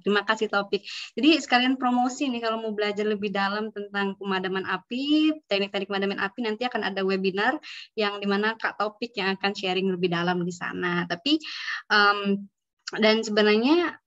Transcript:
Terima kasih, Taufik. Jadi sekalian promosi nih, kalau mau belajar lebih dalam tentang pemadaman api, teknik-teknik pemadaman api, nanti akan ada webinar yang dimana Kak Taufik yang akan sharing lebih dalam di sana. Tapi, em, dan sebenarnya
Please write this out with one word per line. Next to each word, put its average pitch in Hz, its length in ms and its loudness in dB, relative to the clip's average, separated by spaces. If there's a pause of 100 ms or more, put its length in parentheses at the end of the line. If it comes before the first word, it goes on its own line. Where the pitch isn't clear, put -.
Terima 202 240 0
kasih, 220 240 0
Taufik. 202 320 -2 (320)
Jadi 285 240 2
sekalian 254 400 2
promosi 254 480 0
nih, 233 160 -4
kalau 226 160 -2
mau 220 160 -4
belajar 208 320 -2
lebih 208 240 -2
dalam 202 400 -2
tentang 202 480 -4
pemadaman 190 480 -2
api, 277 640 0 (160)
teknik-teknik 196 400 -2
pemadaman 196 320 -2
api, 196 240 -4
nanti 220 240 -2
akan 208 240 -4
ada 190 160 -2
webinar 190 500 0 (380)
yang 202 240 -2
dimana 202 400 0
Kak - 240 -4
Taufik 214 320 -6
yang 190 240 -2
akan 202 160 -2
sharing 190 400 -2
lebih 175 160 0
dalam 175 320 0
di 175 80 -2
sana. 175 560 -4
Tapi, 277 320 0 (560)
em, 202 560 4 (480)
dan 220 240 6
sebenarnya 220 720 4 (120)